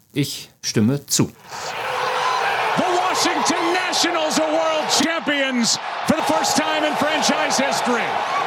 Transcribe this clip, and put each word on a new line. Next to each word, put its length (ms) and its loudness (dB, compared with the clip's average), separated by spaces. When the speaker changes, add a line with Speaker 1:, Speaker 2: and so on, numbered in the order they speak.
Speaker 1:
Ich 360 -4
stimme 460 2
zu. 260 0
Speaker 2:
The 60 2
Washington 880 0
Nationals 680 0
are 140 2
world 380 0
champions 880 0
for 100 4
the 160 0
first 220 2
time 320 2
in 100 0
franchise 680 0
history. 400 0